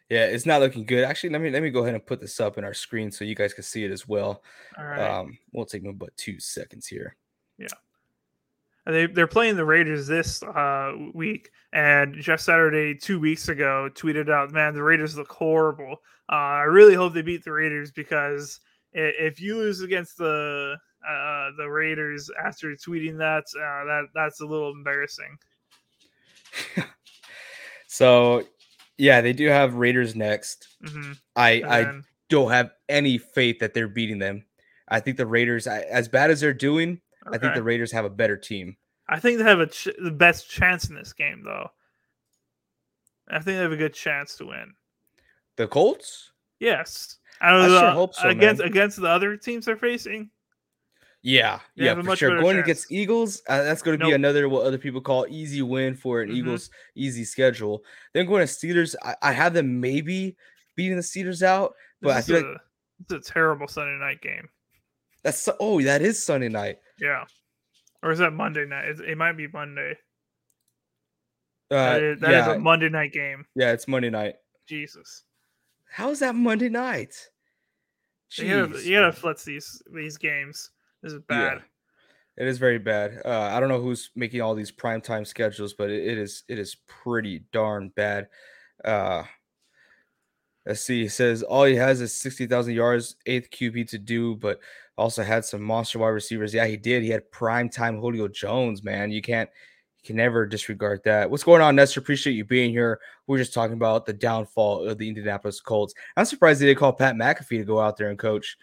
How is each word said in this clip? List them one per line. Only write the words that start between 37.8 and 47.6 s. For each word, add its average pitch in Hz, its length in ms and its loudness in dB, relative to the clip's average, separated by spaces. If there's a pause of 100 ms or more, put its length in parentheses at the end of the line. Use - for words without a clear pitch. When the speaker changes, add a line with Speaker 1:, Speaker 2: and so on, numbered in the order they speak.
Speaker 1:
have 113 120 -2
a 101 60 -4
better 104 260 0
team. 98 400 -12 (320)
Speaker 2:
I 156 120 0
think 240 180 2
they 220 60 2
have 202 160 8
a 160 80 2
ch-, - 200 -10 (140)
the 175 80 -6
best 170 400 4
chance 180 400 0
in 156 40 -18
this - 180 -18
game, - 320 -8
though. 50 240 -10 (1600)
I - 60 -4
think 156 80 -6 (120)
they 185 60 -2
have 165 100 -2
a 156 40 -6
good 156 180 -2
chance 143 420 -8
to - 100 -16
win. - 280 -16 (840)
Speaker 1:
The 113 100 -2
Colts? - 640 0 (280)
Speaker 2:
Yes. - 560 -4 (240)
Out 175 160 6
of 185 60 8